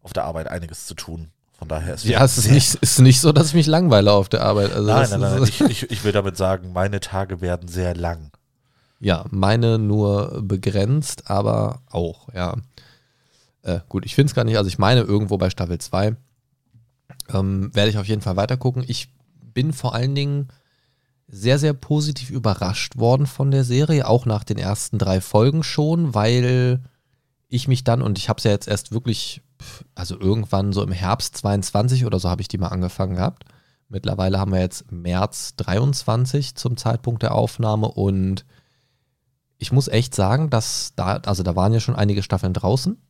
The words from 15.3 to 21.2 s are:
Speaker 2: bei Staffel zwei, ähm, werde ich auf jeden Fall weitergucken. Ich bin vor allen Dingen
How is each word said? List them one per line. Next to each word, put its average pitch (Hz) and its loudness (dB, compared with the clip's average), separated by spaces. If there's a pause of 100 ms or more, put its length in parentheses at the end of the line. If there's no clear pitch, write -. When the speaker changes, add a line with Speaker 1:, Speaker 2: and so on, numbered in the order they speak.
Speaker 2:
bei 95 0
Staffel 87 -6
zwei, 104 -2 (1160)
ähm, 98 -2
werde 104 2
ich 104 -2
auf 95 -6
jeden 107 -2
Fall 92 -2
weitergucken. 127 -2
Ich - -8 (440)
bin 139 0
vor 127 -4
allen 131 0
Dingen 143 -2 (800)